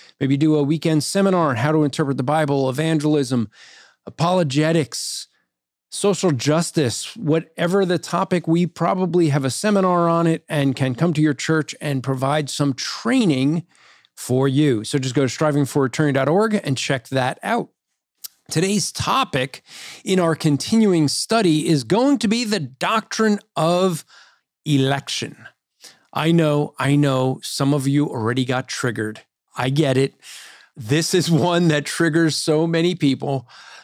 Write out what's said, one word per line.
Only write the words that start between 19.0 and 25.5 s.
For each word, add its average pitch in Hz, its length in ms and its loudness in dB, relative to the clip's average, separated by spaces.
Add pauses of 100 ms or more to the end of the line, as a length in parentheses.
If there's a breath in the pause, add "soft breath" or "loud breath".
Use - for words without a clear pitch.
in 190 160 2
our 165 160 2
continuing 165 720 2
study 170 580 0
is 151 160 2
going 220 360 2
to 220 100 -2
be 233 160 0
the 208 160 -2
doctrine 208 800 -2 (160)
of 175 480 0 (600 soft breath)
election. 135 840 -2 (640 loud breath)